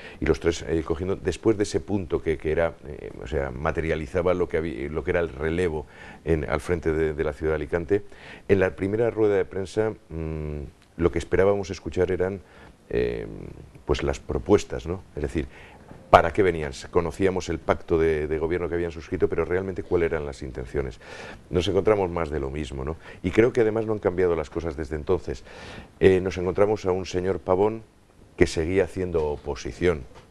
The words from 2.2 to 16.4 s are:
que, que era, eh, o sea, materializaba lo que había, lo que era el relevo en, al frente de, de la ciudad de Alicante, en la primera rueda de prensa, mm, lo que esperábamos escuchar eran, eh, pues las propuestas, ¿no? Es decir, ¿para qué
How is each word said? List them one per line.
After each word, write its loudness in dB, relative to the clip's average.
que, -2
que -4
era, 0
eh, -12
o -10
sea, -2
materializaba 0
lo 0
que -2
había, -4
lo -4
que -2
era 2
el 0
relevo -2
en, 2
al 0
frente -2
de, 0
de -4
la -2
ciudad -2
de 0
Alicante, 0
en 4
la 2
primera 2
rueda 4
de 4
prensa, -2
mm, -6
lo 4
que -2
esperábamos 2
escuchar -2
eran, -2
eh, -2
pues 0
las -2
propuestas, 0
¿no? -6
Es -4
decir, -2
¿para 10
qué 4